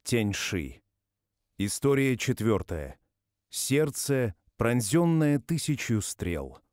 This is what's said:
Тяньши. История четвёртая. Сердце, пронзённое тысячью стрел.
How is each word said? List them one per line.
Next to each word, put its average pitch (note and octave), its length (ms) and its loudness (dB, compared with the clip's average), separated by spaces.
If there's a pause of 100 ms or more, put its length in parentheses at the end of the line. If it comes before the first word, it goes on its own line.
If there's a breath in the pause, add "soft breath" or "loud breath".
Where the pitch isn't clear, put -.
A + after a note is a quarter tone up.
Тяньши. G2+ 800 -2 (760)
История C3+ 600 0
четвёртая. F#2+ 840 -2 (500)
Сердце, C3+ 840 0 (220)
пронзённое D3 840 2
тысячью C#3 600 -2
стрел. D#2 580 -6 (140)